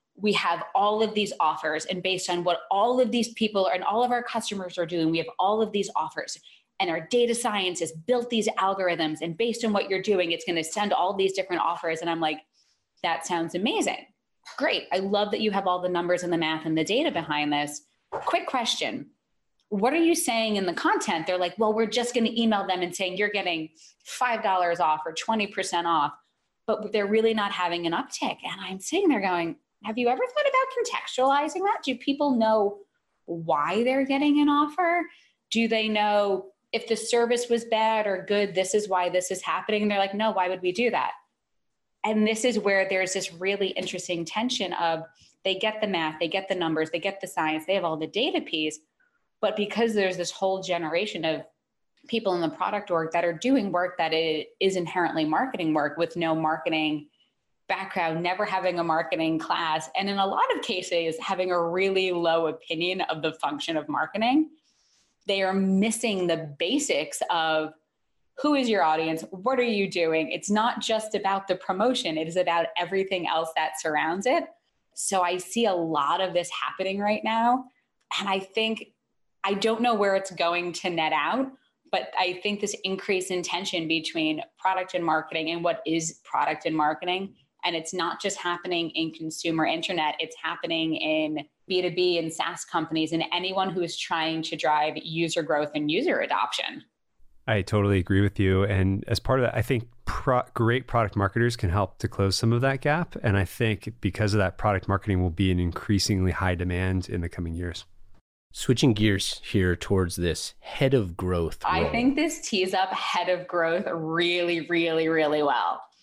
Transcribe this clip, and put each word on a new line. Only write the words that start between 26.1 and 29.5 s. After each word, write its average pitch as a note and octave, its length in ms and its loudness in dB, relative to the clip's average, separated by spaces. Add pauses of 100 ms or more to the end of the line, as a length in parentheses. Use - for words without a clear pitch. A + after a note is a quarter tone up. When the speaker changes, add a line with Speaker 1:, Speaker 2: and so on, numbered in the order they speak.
Speaker 1:
but G#3 240 -2
they're G#3 160 2
really A3 280 4
not G3+ 180 0
having F3 340 -2
an E3 60 2
uptick. - 500 -4
And E3+ 180 -10
I'm F#3+ 200 -8
sitting F#4+ 280 2
there A#3+ 120 4
going, F3 360 0 (280)